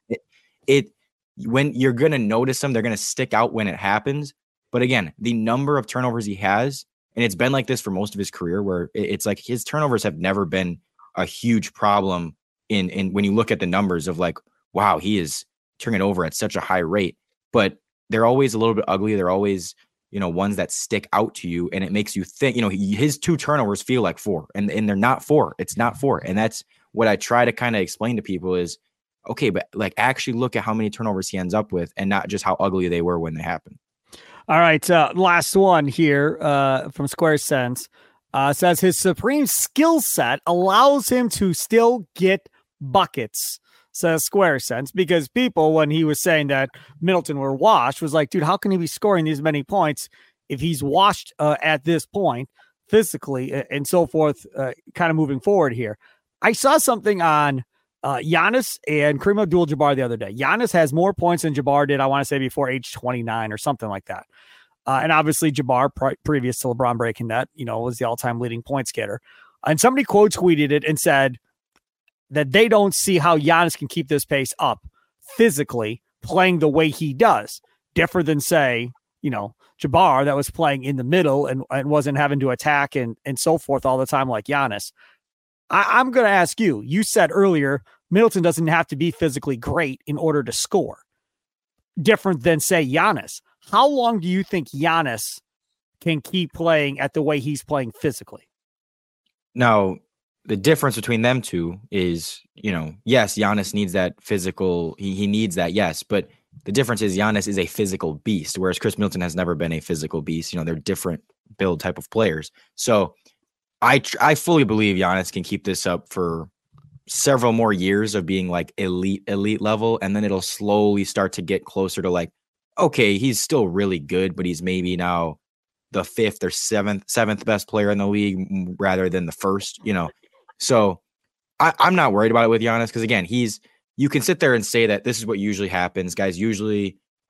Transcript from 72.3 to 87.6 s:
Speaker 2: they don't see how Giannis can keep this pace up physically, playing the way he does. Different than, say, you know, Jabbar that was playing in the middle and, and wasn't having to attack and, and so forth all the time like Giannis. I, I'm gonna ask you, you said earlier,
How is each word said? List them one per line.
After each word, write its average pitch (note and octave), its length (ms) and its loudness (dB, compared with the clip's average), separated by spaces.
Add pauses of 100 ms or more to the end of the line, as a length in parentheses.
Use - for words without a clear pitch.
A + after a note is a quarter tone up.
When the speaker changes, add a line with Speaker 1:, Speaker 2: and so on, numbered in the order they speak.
Speaker 2:
they A3+ 160 6
don't G3+ 260 4
see F#3+ 220 2
how E3+ 200 4
Giannis E3 400 2
can C#3 120 -10
keep D3+ 180 -4
this D3 160 0
pace C3+ 360 -2
up B2 280 -2 (480)
physically, C3+ 680 2 (200)
playing F3 380 2
the D3+ 100 4
way D#3+ 180 4
he D3+ 260 -4
does. C3+ 460 2 (360)
Different E3+ 320 0
than, D3+ 120 2
say, B2 520 0 (300)
you D3 80 -2
know, G#2 260 -6 (220)
Jabbar D3 460 4
that C#3+ 140 2
was C#3+ 120 -2
playing C#3 360 0
in C#3 100 -2
the B2+ 80 -4
middle C#3+ 440 2
and, C3 220 -4
and C3+ 200 -2
wasn't C#3+ 280 2
having C#3+ 220 2
to C3 120 0
attack C#3+ 440 0
and, A#2+ 300 -4
and C3+ 120 -6
so D#3+ 200 0
forth C3+ 280 -2
all C3 120 2
the C3 80 0
time C3+ 240 -2
like G#2+ 160 -4
Giannis. C3 480 -2 (760)
I, G3+ 300 4
I'm B3+ 120 2
gonna A#3 180 4
ask F#3+ 320 2
you, C3+ 200 2
you D#3 220 -2
said F#3 300 2
earlier, D#3 500 2 (260)